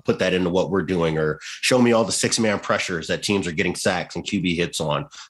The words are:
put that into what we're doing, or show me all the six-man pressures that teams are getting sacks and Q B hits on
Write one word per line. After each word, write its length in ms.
put 140
that 120
into 160
what 220
we're 140
doing, 340
or 240
show 400
me 100
all 120
the 80
six-man 480
pressures 480
that 160
teams 240
are 40
getting 220
sacks 420
and 80
Q 180
B 140
hits 240
on 280